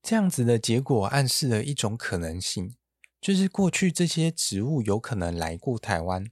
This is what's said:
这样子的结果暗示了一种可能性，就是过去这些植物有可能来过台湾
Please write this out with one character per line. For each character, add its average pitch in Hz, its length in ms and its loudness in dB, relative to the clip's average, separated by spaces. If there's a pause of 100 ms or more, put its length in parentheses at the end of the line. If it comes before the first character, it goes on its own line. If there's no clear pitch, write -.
这 - 140 0
样 202 140 4
子 135 140 0
的 117 160 6
结 113 220 2
果 123 260 2
暗 139 180 2
示 127 220 0
了 113 160 2
一 143 100 -4
种 113 220 -2
可 - 220 -4
能 85 240 -4
性， 95 340 -6 (460)
就 196 120 0
是 190 140 4
过 190 240 2
去 185 200 2
这 175 140 0
些 160 240 0
植 101 340 -2
物 139 200 0
有 104 160 2
可 - 160 -6
能 85 200 -2
来 82 220 -4
过 117 220 -4
台 90 220 -2
湾 92 300 -4